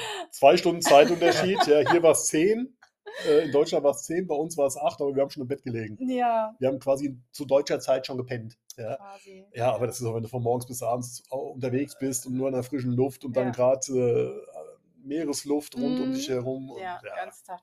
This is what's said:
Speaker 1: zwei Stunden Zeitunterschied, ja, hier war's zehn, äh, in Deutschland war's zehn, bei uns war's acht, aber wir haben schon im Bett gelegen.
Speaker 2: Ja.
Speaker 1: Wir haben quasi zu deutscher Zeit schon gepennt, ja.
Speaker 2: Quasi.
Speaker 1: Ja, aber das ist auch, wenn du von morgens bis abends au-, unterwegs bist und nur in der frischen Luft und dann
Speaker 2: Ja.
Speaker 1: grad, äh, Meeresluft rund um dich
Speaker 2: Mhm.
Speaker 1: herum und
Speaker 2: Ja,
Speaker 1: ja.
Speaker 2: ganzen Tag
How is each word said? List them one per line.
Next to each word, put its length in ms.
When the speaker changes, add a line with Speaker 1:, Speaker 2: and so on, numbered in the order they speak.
Speaker 1:
zwei 240
Stunden 280
Zeitunterschied, 840
ja, 120
hier 120
war's 240
zehn, 500
äh, 180
in 60
Deutschland 320
war's 200
zehn, 240
bei 80
uns 200
war's 220
acht, 240
aber 140
wir 80
haben 80
schon 100
im 80
Bett 140
gelegen. 340
Speaker 2:
Ja. 520
Speaker 1:
Wir 100
haben 100
quasi 380
zu 140
deutscher 340
Zeit 260
schon 120
gepennt, 380
ja. 200
Speaker 2:
Quasi. 560
Speaker 1:
Ja, 200
aber 140
das 120
ist 60
auch, 80
wenn 100
du 60
von 140
morgens 240
bis 160
abends 480
au-, 180
unterwegs 480
bist 300
und 100
nur 120
in 40
der 100
frischen 300
Luft 320
und 100
dann 120
Speaker 2:
Ja. 40
Speaker 1:
grad, 380
äh, 400
Meeresluft 720
rund 240
um 140
dich 160
Speaker 2:
Mhm. 40
Speaker 1:
herum 380
und 100
Speaker 2:
Ja, 240
Speaker 1:
ja. 100
Speaker 2:
ganzen 300
Tag 180